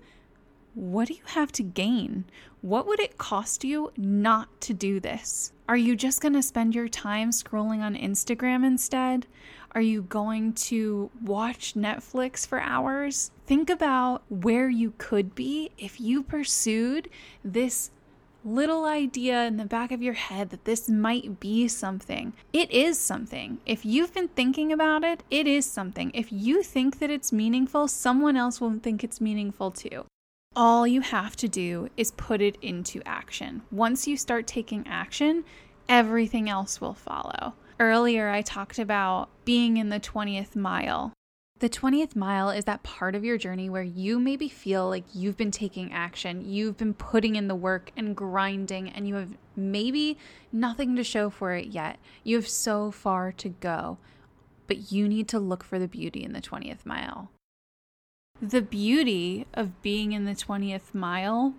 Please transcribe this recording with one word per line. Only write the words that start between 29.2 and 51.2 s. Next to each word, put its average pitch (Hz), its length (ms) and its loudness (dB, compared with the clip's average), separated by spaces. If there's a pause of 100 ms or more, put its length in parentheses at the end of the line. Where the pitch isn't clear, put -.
meaningful 208 500 -2
too. - 360 -12 (480)
All 233 320 8
you 254 140 4
have 214 360 -2
to 233 120 -2
do 175 480 -2
is 226 140 0
put 208 320 -2
it 202 180 2
into 175 460 -6
action. - 640 -8
Once 226 360 0
you 285 120 -2
start 233 280 -2
taking 220 400 -6
action, 294 580 0 (440)
everything 226 640 4
else 196 280 -4
will - 140 -6
follow. - 640 -8 (260)
Earlier, 226 480 4
I 208 140 0
talked - 360 -8
about 196 520 0 (160)
being 240 320 6
in 214 100 0
the 208 120 -2
twentieth 202 540 -6
mile. 196 600 -2 (480)
The 233 60 2
twentieth 269 480 2
mile 196 340 2
is 202 140 -2
that 202 180 -2
part 190 320 -4
of 202 80 -4
your 233 160 0
journey 185 320 -4
where 185 140 -4
you 185 340 -2
maybe 269 300 0
feel 190 400 0
like 185 160 -2 (100)
you've 196 220 -2
been 208 160 0
taking 190 400 -6
action, 175 520 -6
you've 202 320 -2
been 214 160 -2
putting 220 440 2
in 202 100 -2
the 196 80 -2
work 185 420 -2
and 208 200 -4
grinding, 190 720 -2
and 202 180 -8
you 202 80 -4
have 196 220 -6 (180)
maybe 240 640 0 (320)
nothing 247 460 0
to 247 80 0
show 208 260 0